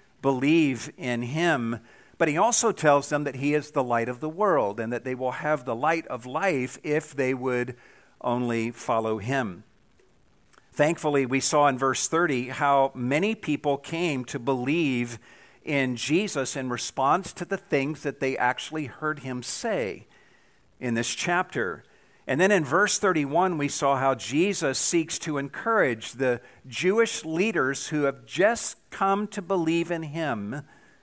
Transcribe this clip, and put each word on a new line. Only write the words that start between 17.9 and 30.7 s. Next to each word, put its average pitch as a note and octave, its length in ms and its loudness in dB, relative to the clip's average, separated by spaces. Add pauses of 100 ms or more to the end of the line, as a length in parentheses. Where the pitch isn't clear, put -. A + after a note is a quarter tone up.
that C#3 160 -6
they C3+ 180 0
actually D3+ 480 -2
heard D3+ 340 -6
him B2 240 -6
say C3+ 640 -4 (720)
in A#2+ 140 -2
this A#2 200 0
chapter. E3 720 -2 (420)
And C3+ 160 0
then F#3+ 100 6
in F3 140 4
verse F3+ 340 2
thirty-one, E3+ 580 2
we C#3+ 100 0
saw C#3 300 0
how C3+ 180 2
Jesus C#3 640 0
seeks - 400 0
to D3+ 180 -4
encourage C#3+ 760 0
the B2 280 0 (260)
Jewish F#3 560 0
leaders D#3+ 640 0
who D3+ 160 -2
have C3+ 220 -2
just G#3 520 0 (120)
come G3 380 0
to G3+ 140 -8
believe E3+ 500 0
in E3 120 -2
him. C#3+ 600 -4 (400)